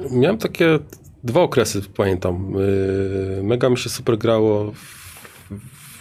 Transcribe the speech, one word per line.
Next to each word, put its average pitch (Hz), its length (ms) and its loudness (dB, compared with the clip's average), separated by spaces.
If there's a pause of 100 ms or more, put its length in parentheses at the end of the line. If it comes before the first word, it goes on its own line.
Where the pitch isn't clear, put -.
(100)
Miałem 127 280 2
takie 160 400 2 (460)
dwa 120 180 2
okresy, 110 400 2 (140)
pamiętam. 92 560 0 (840)
Yy, 95 60 -6
mega 120 280 2
mi 123 80 2
się - 120 -8
super - 280 -2
grało 107 540 2
w, - 800 -20 (480)